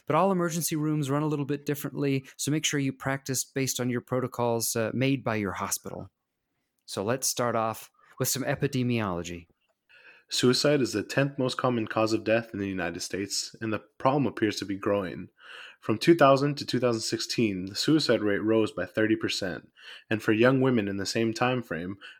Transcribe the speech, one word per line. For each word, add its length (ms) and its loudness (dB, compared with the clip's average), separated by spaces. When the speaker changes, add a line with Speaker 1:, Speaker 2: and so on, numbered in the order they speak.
Speaker 1:
but 120 2
all 160 4
emergency 420 -2
rooms 340 0
run 140 0
a 40 0
little 180 -2
bit 200 -4
differently, 600 -2
so 160 -2
make 140 0
sure 140 0
you 120 0
practice 540 -4
based 340 -2
on 100 -2
your 120 -2
protocols, 760 -2
uh, 180 0
made 300 0
by 140 0
your 160 -2
hospital. 580 -8
So 200 -6
let's 240 -2
start 260 0
off 340 -4
with 80 -2
some 160 -2
epidemiology. 1040 -2
Speaker 2:
Suicide 540 4
is 100 0
the 120 0
tenth 340 0
most 180 0
common 320 0
cause 240 0
of 120 0
death 280 2
in 80 -6
the 80 -2
United 340 -4
States, 600 -6
and 100 -4
the 120 -4
problem 260 2
appears 300 0
to 100 -8
be 100 -6
growing. 540 -2
From 200 -2
two 160 6
thousand 420 6
to 80 -8
two 140 -2
thousand 220 0
sixteen, 680 -2
the 80 -10
suicide 480 2
rate 180 0
rose 300 2
by 160 -6
thirty 280 2
percent, 540 -4
and 140 -2
for 80 2
young 300 6
women 260 4
in 100 -4
the 80 -4
same 260 0
time 300 0
frame, 360 -8